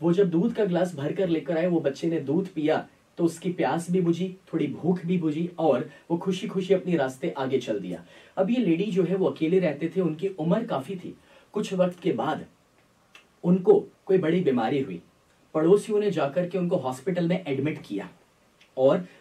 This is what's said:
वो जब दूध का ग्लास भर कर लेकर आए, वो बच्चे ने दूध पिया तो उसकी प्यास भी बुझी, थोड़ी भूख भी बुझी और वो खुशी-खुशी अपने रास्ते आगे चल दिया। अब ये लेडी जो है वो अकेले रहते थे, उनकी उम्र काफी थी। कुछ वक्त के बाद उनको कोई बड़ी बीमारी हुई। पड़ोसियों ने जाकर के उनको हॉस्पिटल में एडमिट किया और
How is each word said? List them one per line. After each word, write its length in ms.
वो 120
जब 160
दूध 240
का 120
ग्लास 300
भर 160
कर 180
लेकर 280
आए, 100
वो 120
बच्चे 280
ने 120
दूध 340
पिया 340
तो 80
उसकी 260
प्यास 400
भी 100
बुझी, 340
थोड़ी 140
भूख 380
भी 120
बुझी 320
और 300
वो 60
खुशी-खुशी 560
अपने 240
रास्ते 320
आगे 300
चल 200
दिया। 260
अब 120
ये 80
लेडी 260
जो 200
है 120
वो 100
अकेले 340
रहते 360
थे, 60
उनकी 260
उम्र 360
काफी 320
थी। 220
कुछ 200
वक्त 260
के 120
बाद 340
उनको 440
कोई 120
बड़ी 240
बीमारी 380
हुई। 220
पड़ोसियों 460
ने 120
जाकर 380
के 80
उनको 200
हॉस्पिटल 500
में 200
एडमिट 380
किया 240
और 280